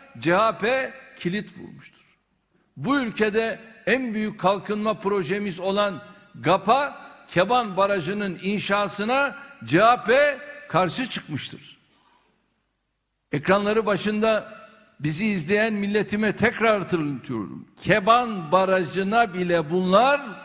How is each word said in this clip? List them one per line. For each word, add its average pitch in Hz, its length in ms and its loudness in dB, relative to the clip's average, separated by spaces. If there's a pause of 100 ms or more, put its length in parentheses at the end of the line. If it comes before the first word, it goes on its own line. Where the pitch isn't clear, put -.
(180)
C 151 160 2
H 208 240 2
P 254 360 -2 (220)
kilit 190 420 -6
vurmuştur. - 420 -20 (760)
Bu 214 220 0
ülkede 214 600 -2 (260)
en 240 280 0
büyük 214 260 -4
kalkınma 208 600 0
projemiz 196 600 -2
olan 196 420 -2 (320)
Gapa, 196 760 0 (180)
Keban 202 480 2
Barajı'nın 196 680 -2
inşasına 208 920 -2 (280)
C 135 160 4
H 233 240 6
P 277 340 4 (320)
karşı 185 400 0
çıkmıştır. - 680 -10 (1500)
Ekranları 202 540 2
başında 214 760 -2 (400)
bizi 156 260 -2
izleyen 208 460 0
milletime 208 640 0
tekrar 214 460 2
hatırlatıyorum. 127 840 -6 (140)
Keban 208 680 2
Barajı'na 190 840 2
bile 175 360 0
bunlar 196 500 4 (240)